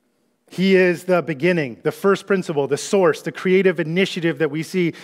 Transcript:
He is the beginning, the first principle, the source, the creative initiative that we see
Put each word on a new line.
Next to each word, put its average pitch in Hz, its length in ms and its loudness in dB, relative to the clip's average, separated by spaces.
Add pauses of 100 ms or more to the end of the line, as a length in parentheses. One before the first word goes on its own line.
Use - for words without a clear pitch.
(480)
He 190 260 2
is 180 300 2
the 175 180 2
beginning, 151 600 -2
the 151 100 -2
first - 340 0
principle, 165 400 -2
the 139 100 -2
source, 180 460 0
the 160 100 -8
creative 185 460 2
initiative 165 600 -2
that 151 120 0
we 156 120 -6
see 175 300 -2 (120)